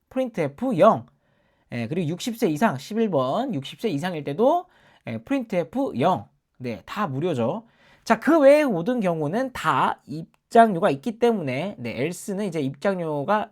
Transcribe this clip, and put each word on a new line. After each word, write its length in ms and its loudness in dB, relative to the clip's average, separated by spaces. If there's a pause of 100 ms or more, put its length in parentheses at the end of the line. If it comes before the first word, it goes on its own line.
프린트 320 -4
F 380 -2
영. 280 4 (640)
예, 160 -6
그리고 200 -2
육십 300 -6
세 100 2
이상, 300 0
십일 320 -2
번, 420 0
육십 300 -10
세 80 -2
이상일 340 -6
때도, 400 0 (440)
예, 100 -8
프린트 380 -6
F 440 -4
영. 280 0 (280)
네, 300 -10
다 200 -6
무료죠. 600 -4 (380)
자, 140 0
그 200 4
외의 260 8
모든 360 0
경우는 520 -2
다 540 0
입장료가 840 2
있기 280 -4
때문에, 600 0
네, 200 -6
else는 480 -4
이제 140 -4
입장료가 920 -2